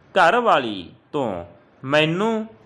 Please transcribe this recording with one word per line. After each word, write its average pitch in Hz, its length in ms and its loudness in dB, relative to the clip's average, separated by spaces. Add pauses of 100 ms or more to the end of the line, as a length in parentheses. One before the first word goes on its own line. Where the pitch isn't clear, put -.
(160)
ਘਰ 190 240 4
ਵਾਲੀ 120 520 0 (200)
ਤੋਂ 104 340 -4 (380)
ਮੈਨੂੰ 175 640 0 (180)